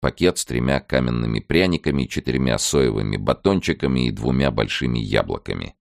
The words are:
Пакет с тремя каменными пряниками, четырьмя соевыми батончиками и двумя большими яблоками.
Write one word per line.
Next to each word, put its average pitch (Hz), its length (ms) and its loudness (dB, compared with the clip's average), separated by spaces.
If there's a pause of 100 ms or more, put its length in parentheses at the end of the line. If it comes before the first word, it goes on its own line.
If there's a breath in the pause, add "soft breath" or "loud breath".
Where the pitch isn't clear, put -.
Пакет 87 320 2
с - 80 -6
тремя 60 340 0
каменными 60 600 0
пряниками, 80 640 0
четырьмя 64 560 0
соевыми 53 580 0
батончиками 65 880 0
и 58 40 -2
двумя 64 400 0
большими 58 480 -2
яблоками. 50 840 -4